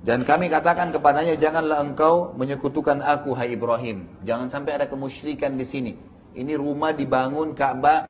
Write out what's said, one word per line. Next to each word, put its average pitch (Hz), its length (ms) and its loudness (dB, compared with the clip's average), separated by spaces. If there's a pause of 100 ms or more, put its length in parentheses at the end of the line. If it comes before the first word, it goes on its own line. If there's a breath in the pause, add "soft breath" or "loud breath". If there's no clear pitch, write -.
Dan 123 160 2
kami 156 320 2
katakan 170 400 2
kepadanya, 151 400 4
'Janganlah 156 480 2
engkau 156 560 2
menyekutukan 139 640 -2
aku, 143 320 0
hai 123 240 -2
Ibrahim. 117 480 -2 (160)
Jangan 120 320 -4
sampai 143 240 -4
ada 143 80 0
kemusyrikan 135 720 -6
di 127 80 -4
sini. 127 320 -6 (400)
Ini 139 240 -4
rumah 147 320 -2
dibangun 135 640 -2
Ka'bah 143 520 2